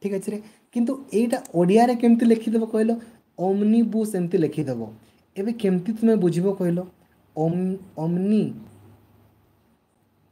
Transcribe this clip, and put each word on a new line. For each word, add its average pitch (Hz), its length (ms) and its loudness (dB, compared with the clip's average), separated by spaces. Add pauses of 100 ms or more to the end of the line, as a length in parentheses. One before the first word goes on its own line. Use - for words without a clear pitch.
ଠିକ୍ 202 100 -4
ଅଛି 196 180 -6
ରେ? 214 100 -10 (320)
କିନ୍ତୁ 240 400 -4
ଏଇଟା 226 240 0 (180)
ଓଡ଼ିଆରେ 214 400 4
କେମିତି 233 300 4
ଲେଖିଦେବ 226 400 2
କହିଲ? 220 260 0 (480)
ଅମନିବୁସ୍ 208 760 0
ଏମିତି 180 220 -2
ଲେଖିଦେବ। 131 500 -2 (500)
ଏବେ 202 140 -4
କେମିତି 190 420 -2
ତୁମେ 226 220 2
ବୁଝିବ 175 360 0
କହିଲ? 175 280 -2 (580)
ଅମ୍-, 180 400 -2 (200)
ଅମ୍ନି, 185 560 -2 (1800)